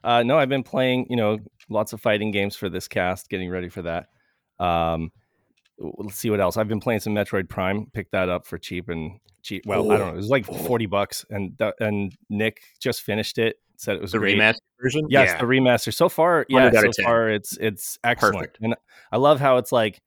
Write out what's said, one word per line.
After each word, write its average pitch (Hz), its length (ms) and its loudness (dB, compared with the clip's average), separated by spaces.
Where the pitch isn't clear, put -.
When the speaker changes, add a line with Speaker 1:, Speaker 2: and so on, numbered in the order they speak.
Speaker 1:
uh, 120 180 4
no, 135 160 2
I've 135 100 2
been 135 140 -2
playing, 127 480 0
you 123 60 -2
know, 107 240 0
lots 107 240 -2
of 110 80 -14
fighting 107 300 0
games 101 240 -2
for 101 140 -6
this 87 180 -6
cast, 92 420 -4
getting 92 220 -6
ready 90 180 -6
for 90 140 -12
that. 82 280 -6
Um, 82 500 0
w-, - 220 -12
let's 98 180 -12
see 117 140 -4
what 104 100 0
else. 90 160 2
I've 110 120 0
been 107 120 -2
playing 104 200 -2
some 107 140 -4
Metroid 101 340 -2
Prime, 98 440 -4
picked 104 200 -10
that 92 160 0
up 90 180 -4
for 85 120 -12
cheap - 300 -10
and 85 300 -8
cheap. 98 240 -10
Well, 101 260 0
I 107 60 6
don't 98 100 0
know. 80 60 -8
It - 20 -8
was 101 120 -6
like 127 200 0
Speaker 2:
Oh. - 60 -10
Speaker 1:
forty 113 320 -2
bucks, 101 440 -2
and 101 280 -6
the, 107 200 -2
and 104 340 -2
Nick 110 340 -4
just - 220 -4
finished 107 360 -4
it. 113 180 0
Said 101 200 -4
it 76 60 -8
was 92 100 -8
Speaker 2:
The 113 60 0
Speaker 1:
great. 101 200 2
Speaker 2:
remastered 110 220 2
version? 147 280 -2
Speaker 1:
Yes, 131 220 6
Speaker 2:
Yeah. - 60 -4
Speaker 1:
the 123 60 -2
remaster. 123 500 2
So 170 140 2
far, 165 400 2
yeah, 127 140 6
Speaker 2:
Hundred 117 160 6
out 107 40 6
Speaker 1:
so 104 60 6
Speaker 2:
of - 60 0
ten. 98 100 -2
Speaker 1:
far 117 260 4
it's, 104 280 -4
it's - 440 -6
excellent. 117 340 2
Speaker 2:
Perfect. - 260 -8
Speaker 1:
And 117 120 -2
I 110 60 0
love 143 200 6
how 135 200 4
it's - 120 -4
like 113 360 0